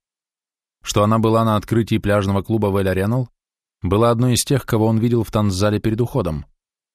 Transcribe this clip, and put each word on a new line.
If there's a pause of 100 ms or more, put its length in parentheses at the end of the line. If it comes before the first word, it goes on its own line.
(840)
Что
она
была
на
открытии
пляжного
клуба
в
Эль-Аренал, (520)
была
одной
из
тех,
кого
он
видел
в
танцзале
перед
уходом. (500)